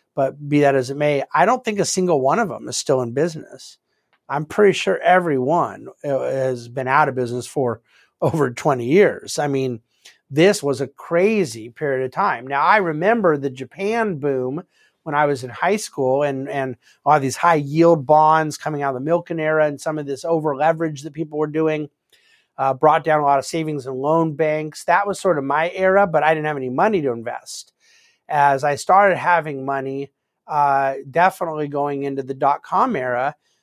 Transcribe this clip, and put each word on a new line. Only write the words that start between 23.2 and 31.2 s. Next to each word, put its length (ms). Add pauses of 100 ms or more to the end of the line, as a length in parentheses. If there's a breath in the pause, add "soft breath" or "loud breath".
lot 140
of 60
savings 400
and 120
loan 380
banks. 500
That 200
was 140
sort 180
of 60
my 280
era, 360
but 160
I 100
didn't 140
have 100
any 120
money 320
to 100
invest. 640 (560 soft breath)
As 340
I 120
started 420
having 480
money, 460 (360)
uh, 480 (140)
definitely 580